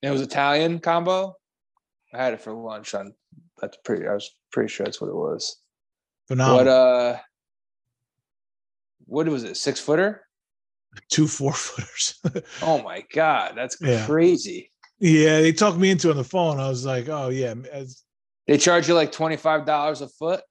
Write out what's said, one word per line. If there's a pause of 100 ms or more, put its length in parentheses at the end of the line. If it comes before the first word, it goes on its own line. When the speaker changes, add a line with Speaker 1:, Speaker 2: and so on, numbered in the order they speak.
Speaker 1:
It
was
Italian
combo? (800)
I
had
it
for
lunch
on, (480)
that's
pretty,
I
was (200)
pretty
sure
that's
what
it
was. (680)
Speaker 2:
Phenomenal.
Speaker 1:
What,
uh, (1900)
what
was
it?
Six
footer? (880)
Speaker 2:
Two
four
footers.
<laughs> (180)
Speaker 1:
Oh
my
God.
That's
Speaker 2:
Yeah.
Speaker 1:
crazy. (260)
Speaker 2:
Yeah.
They
talked
me
into
it
on
the
phone.
I
was
like,
"Oh
yeah." (180)
As (440)
Speaker 1:
They
charge
you,
like,
twenty-five
dollars
a
foot? (100)